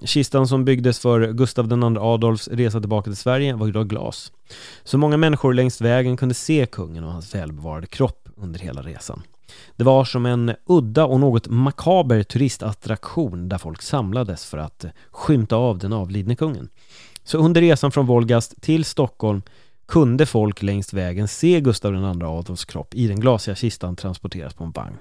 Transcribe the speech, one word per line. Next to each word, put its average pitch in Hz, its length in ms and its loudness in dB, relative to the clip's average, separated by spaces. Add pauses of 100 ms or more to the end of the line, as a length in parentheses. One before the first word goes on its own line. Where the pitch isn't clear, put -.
Kistan 135 440 0
som 131 160 2
byggdes 123 340 2
för 113 340 2
Gustav 117 360 0
den 120 140 2
andre 113 200 0
Adolfs 113 460 0
resa 117 320 0
tillbaka 104 300 -2
till 98 60 -8
Sverige 131 380 0
var 110 120 -2
gjord 104 100 -2
av 110 80 0
glas. - 480 -8 (520)
Så - 140 0
många 151 180 4
människor 147 380 2
längs 127 260 2
vägen 127 360 2
kunde 123 180 0
se 147 320 0
kungen 82 380 -10
och 80 80 -8
hans 85 220 -12
välbevarade 78 520 -8
kropp - 500 -4
under 90 240 -12
hela 69 220 -10
resan. - 400 -14 (540)
Det 120 80 2
var 131 200 6
som 123 220 -2
en 120 280 0 (120)
udda 151 380 4
och 131 160 4
något 123 280 4
makaber 131 760 2
turistattraktion 107 1300 -4
där 95 100 -4
folk 78 240 -12
samlades 104 640 -4
för 76 140 -12
att - 260 -12 (260)
skymta 117 460 0
av 113 220 2
den 98 140 -4
avlidne 101 440 -4
kungen. 127 320 -4 (560)
Så - 140 -2
under 165 220 6
resan 151 320 6
från 139 140 2
Wolgast 117 560 2
till 160 220 0
Stockholm 107 580 -2 (460)
kunde 139 380 4
folk 107 360 0
längs 101 300 -4
vägen 95 360 -4
se 170 320 2
Gustav 107 320 0
den 95 120 -2
andre 87 240 -4
Adolfs 85 360 -8
kropp - 300 -12
i 117 140 0
den 101 120 -2
glasiga 110 340 2
kistan 90 420 -6
transporteras 90 580 -10
på 85 100 -14
en 82 60 -10
vagn. 50 300 -12